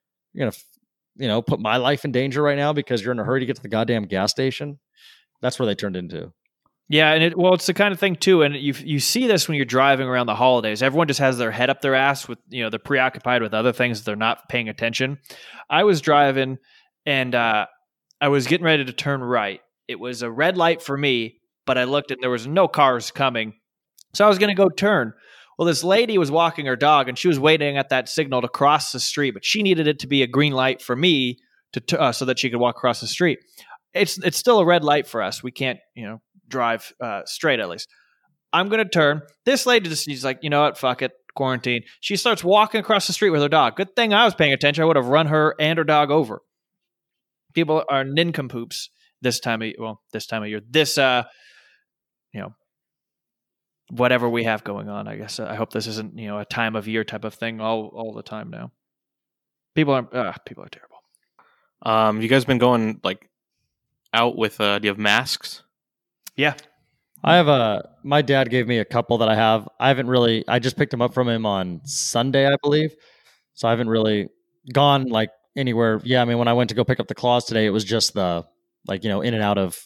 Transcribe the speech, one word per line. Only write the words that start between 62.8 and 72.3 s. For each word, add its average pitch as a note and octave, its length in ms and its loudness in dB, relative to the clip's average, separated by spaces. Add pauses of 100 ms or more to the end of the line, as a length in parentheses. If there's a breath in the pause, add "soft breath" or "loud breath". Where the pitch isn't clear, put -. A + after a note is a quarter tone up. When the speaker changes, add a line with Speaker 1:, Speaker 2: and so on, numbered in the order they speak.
Speaker 3:
like, F#2+ 240 -6 (840)
out A#2 240 2
with, A2 240 -2
uh, G2+ 180 2
do G#2 80 -4
you G#2 40 2
have G2 80 -4
masks? G#2+ 640 -2 (720)
Speaker 2:
Yeah. C#3+ 180 0 (680)
Speaker 1:
I E3+ 140 4
have D#3+ 120 4
a, A#2 400 2 (160)
my D3 180 2
dad C3+ 280 2
gave B2 180 2
me A#2+ 100 0
a G#2 60 0
couple A#2 340 0
that A2 100 2
I A2 60 4
have. A2 340 2 (120)
I B2+ 80 2
haven't B2+ 200 0
really, A#2+ 400 2
I A#2+ 100 0
just B2 180 -4
picked C#3+ 140 -2
them A#2+ 120 -4
up B2 120 0
from B2+ 140 0
him A2+ 180 -2
on F#2 380 -2
Sunday, C3+ 600 0